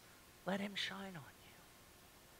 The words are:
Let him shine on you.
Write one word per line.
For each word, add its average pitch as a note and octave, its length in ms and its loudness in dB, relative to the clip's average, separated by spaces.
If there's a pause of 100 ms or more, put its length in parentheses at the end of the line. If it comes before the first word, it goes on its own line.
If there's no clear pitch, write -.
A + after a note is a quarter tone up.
(460)
Let G3 140 8
him G3+ 140 6
shine F#3+ 420 2
on C3 160 -6 (100)
you. - 120 -10 (840)